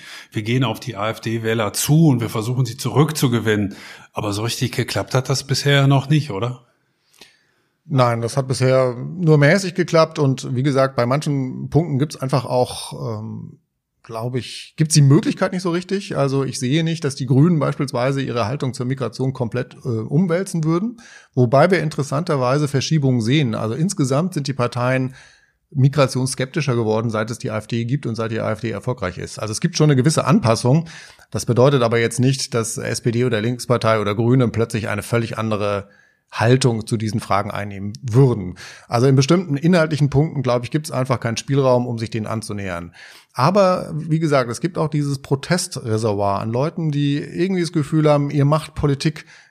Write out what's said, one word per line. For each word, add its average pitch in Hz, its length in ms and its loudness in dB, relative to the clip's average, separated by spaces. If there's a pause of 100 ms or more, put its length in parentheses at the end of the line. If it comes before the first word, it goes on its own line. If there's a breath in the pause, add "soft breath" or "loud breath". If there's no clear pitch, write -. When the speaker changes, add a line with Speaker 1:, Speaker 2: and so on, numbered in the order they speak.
(320 loud breath)
Speaker 1:
wir 113 80 -6
gehen 117 240 0
auf 113 160 -4
die 107 160 -10
A-F-D-Wähler 110 760 -2
zu 156 320 4
und 123 160 4
wir 107 80 -4
versuchen, 123 340 -2
sie 117 140 -8
zurückzugewinnen.“ 110 960 0 (380 loud breath)
Aber 107 180 -4
so 104 120 -4
richtig 117 280 -4
geklappt - 420 -4
hat 127 140 0
das 135 160 -2
bisher 139 420 2
noch 139 220 4
nicht, 151 220 2
oder? 113 340 -6 (1300 soft breath)
Speaker 2:
Nein, 120 300 2
das 117 160 -4
hat 131 120 -2
bisher 131 460 2
nur 156 440 2
mäßig 175 360 4
geklappt 160 440 2
und 135 360 0
wie 123 80 0
gesagt, 135 320 2
bei 120 120 0
manchen 135 640 -2
Punkten 151 280 2
gibt's - 200 -4
einfach 131 260 -2
auch, - 480 -2
ähm, 110 680 -10 (420)
glaube 120 360 -6
ich, - 380 -12
gibt's 156 160 0
die 151 80 6
Möglichkeit 165 520 4
nicht 180 100 -4
so 185 80 -2
richtig. 185 440 -4
Also 139 300 0
ich 127 140 -6
sehe 143 260 0
nicht, 160 180 -4
dass 139 120 -2
die 135 100 -6
Grünen 147 340 4
beispielsweise 135 640 -2
ihre 120 240 -2
Haltung 131 300 -4
zur 127 100 -6
Migration 131 480 -4
komplett, 123 420 -4 (120)
äh, - 20 -8
umwälzen 165 760 0
würden, 180 360 -2 (320 loud breath)
wobei 135 380 4
wir 175 100 2
interessanterweise 147 880 0
Verschiebungen 135 540 2
sehen. 123 320 2
Also 107 200 -4
insgesamt 151 600 0
sind 143 140 -4
die 139 40 -2
Parteien 127 640 -2 (560 loud breath)
migrationsskeptischer 131 1040 0
geworden, 113 340 0
seit 110 220 -4
es 117 80 -8
die 120 120 -8
A 110 60 -4
F 104 120 -8
D 117 180 -2
gibt 139 180 -4
und 117 120 -6
seit 113 160 -4
die 110 80 -4
A 107 120 -2
F 107 80 -6
D 117 80 -4
erfolgreich 101 480 -6
ist. 95 220 -12
Also 110 140 -6
es 107 100 -8
gibt 175 160 0
schon 151 100 6
eine 143 80 6
gewisse 127 300 2
Anpassung. 131 640 2 (400 loud breath)
Das - 160 -6
bedeutet 123 360 4
aber 117 160 2
jetzt 113 220 0
nicht, 135 320 0
dass 113 240 -4
S 117 240 -4
P 120 120 -2
D 120 120 0
oder 113 160 0
Linkspartei 113 580 0
oder 104 160 0
Grüne 120 340 4
plötzlich 110 400 -2
eine 104 140 -4
völlig 117 360 -2
andere 101 500 -2 (420 soft breath)
Haltung 117 560 2
zu 117 120 -4
diesen 107 220 -4
Fragen 101 300 -2
einnehmen 101 520 -10
würden. 110 560 2 (280 loud breath)
Also 120 200 2
in 135 100 6
bestimmten 143 400 2
inhaltlichen 156 540 2
Punkten, 143 320 0
glaube 123 240 0
ich, - 40 -12
gibt's 151 200 -4
einfach 127 300 -2
keinen 113 180 -4
Spielraum, 131 480 2
um 120 100 -6
sich 113 140 -4
denen 107 160 -4
anzunähern. 98 640 -8 (460 loud breath)
Aber 185 560 2
wie 156 240 -2
gesagt, 139 320 2
es 117 100 -8
gibt 170 180 -4
auch 160 100 0
dieses 143 340 -4
Protestreservoir 110 1160 -2
an 107 100 -6
Leuten, 156 400 -2
die 143 280 0
irgendwie 180 420 -4
das 170 120 -4
Gefühl 151 380 2
haben, 143 200 2
ihr 143 140 2
macht 156 300 0
Politik 147 520 -2 (240 loud breath)